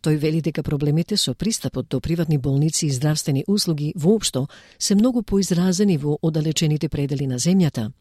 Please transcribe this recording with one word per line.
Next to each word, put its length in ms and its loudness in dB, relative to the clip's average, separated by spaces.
Тој 160 2
вели 240 0
дека 180 -4
проблемите 540 0
со 180 -2
пристапот 540 -4
до 120 -2
приватни 380 0
болници 480 0
и 40 0
здравствени 580 -2
услуги 480 -2
воопшто 520 0
се 160 0
многу 280 4
поизразени 760 2
во 260 -2
оддалечените 680 0
предели 380 -2
на 120 -2
земјата. 520 2